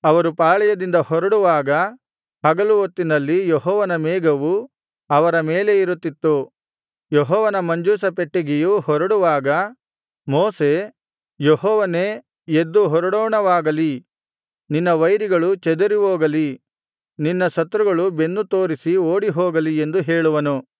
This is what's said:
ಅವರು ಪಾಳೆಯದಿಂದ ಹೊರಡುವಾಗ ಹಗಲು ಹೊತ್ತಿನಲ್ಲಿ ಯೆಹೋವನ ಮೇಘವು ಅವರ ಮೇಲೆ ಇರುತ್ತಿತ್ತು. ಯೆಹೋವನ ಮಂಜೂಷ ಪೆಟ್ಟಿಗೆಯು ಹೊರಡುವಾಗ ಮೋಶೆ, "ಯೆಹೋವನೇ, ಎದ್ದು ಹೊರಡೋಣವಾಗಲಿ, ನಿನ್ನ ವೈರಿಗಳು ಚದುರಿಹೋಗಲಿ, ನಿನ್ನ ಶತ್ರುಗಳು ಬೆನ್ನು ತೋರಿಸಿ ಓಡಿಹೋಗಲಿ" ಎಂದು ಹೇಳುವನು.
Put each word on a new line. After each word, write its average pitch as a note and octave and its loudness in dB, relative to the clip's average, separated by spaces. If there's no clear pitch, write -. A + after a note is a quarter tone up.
ಅವರು E3 2
ಪಾಳೆಯದಿಂದ F#3 2
ಹೊರಡುವಾಗ E3+ 2
ಹಗಲು G3+ 2
ಹೊತ್ತಿನಲ್ಲಿ F3 -2
ಯೆಹೋವನ F3 0
ಮೇಘವು E3 -2
ಅವರ E3 2
ಮೇಲೆ F#3+ 0
ಇರುತ್ತಿತ್ತು. D#3+ -4
ಯೆಹೋವನ F#3+ 2
ಮಂಜೂಷ F3 -2
ಪೆಟ್ಟಿಗೆಯು E3+ -2
ಹೊರಡುವಾಗ D#3 0
ಮೋಶೆ, E3+ 0
"ಯೆಹೋವನೇ, F#3+ 0
ಎದ್ದು E3 2
ಹೊರಡೋಣವಾಗಲಿ, E3+ 0
ನಿನ್ನ E3+ 0
ವೈರಿಗಳು F#3 2
ಚದುರಿಹೋಗಲಿ, E3 0
ನಿನ್ನ F3 0
ಶತ್ರುಗಳು F#3+ 0
ಬೆನ್ನು E3+ -2
ತೋರಿಸಿ F#3 -2
ಓಡಿಹೋಗಲಿ" E3 0
ಎಂದು D#3 -2
ಹೇಳುವನು. D3+ -2